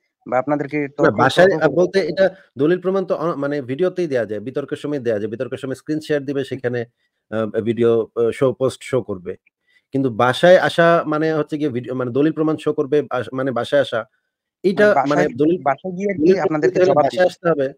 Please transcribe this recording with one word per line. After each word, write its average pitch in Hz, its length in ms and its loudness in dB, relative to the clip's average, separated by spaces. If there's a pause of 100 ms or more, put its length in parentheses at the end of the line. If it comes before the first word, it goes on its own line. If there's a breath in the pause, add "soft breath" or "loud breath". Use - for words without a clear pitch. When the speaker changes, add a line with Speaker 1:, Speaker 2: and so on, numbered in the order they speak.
(280)
Speaker 1:
বা 120 100 -2
আপনাদেরকে 147 440 -2
Speaker 2:
না, 143 60 -4
Speaker 1:
তর্ক, 139 300 2
Speaker 2:
বাসায়, 131 300 6
Speaker 1:
তর্ক 160 160 2
Speaker 2:
আ, 160 40 6
Speaker 1:
করে 147 80 -2
Speaker 2:
বলতে 180 240 2
এটা 185 260 0 (320 loud breath)
দলিল 160 240 2
প্রমাণ 190 240 -2
তো 180 100 -2
অ-, 160 200 -2
মানে 143 260 -4
ভিডিওতেই 175 460 -2
দেয়া 127 180 0
যায়, 104 140 -6
বিতর্কের 135 380 -8
সময় 147 220 -6
দেয়া 113 200 -2
যায়, 104 120 -4
বিতর্কের 120 260 -8
সময় 131 180 -8
স্ক্রিন 156 240 -6
শেয়ার 147 260 -2
দিবে, 139 140 -4
Speaker 1:
হুম। 135 60 -4
Speaker 2:
সেখানে, 123 340 -4 (520)
আ, 110 280 -2
ভিডিও, 117 320 2 (240)
আ, 117 180 0
শো, 131 200 0
পোস্ট 127 300 -4
শো 127 180 -2
করবে। 95 320 -10 (600)
কিন্তু 135 160 0
বাসায় 123 480 4
আসা 170 480 2
মানে 156 280 -2
হচ্ছে 151 240 -4
গিয়ে 147 120 -2
ভিডিও, 120 260 -6
মানে 127 160 -4
দলিল 147 220 0
প্রমাণ 156 240 -2
শো 151 160 -2
করবে, 147 240 -2 (120)
আস-, 123 240 -6
মানে 131 180 -4
বাসায় 120 300 0
আসা। 120 200 -2 (640)
এইটা 202 220 4
Speaker 1:
মানে 208 140 6
Speaker 2:
মানে 143 160 2
Speaker 1:
বাসায়, 151 200 0
Speaker 2:
দলিল, 156 260 0
Speaker 1:
বাসায় 139 320 -4
গিয়ে 196 160 -4
আর 202 40 -4
কি 180 60 -8
Speaker 2:
দলিল 165 140 6
প্রমাণ 170 120 -2
Speaker 1:
আপনাদেরকে 156 220 0
Speaker 2:
দিতে 185 120 0
হলে 185 120 4
Speaker 1:
জবাব 147 120 4
Speaker 2:
বাসায় 135 80 0
Speaker 1:
দিতে 180 120 0
Speaker 2:
আসতে 175 260 -2
হবে। 143 180 0 (100)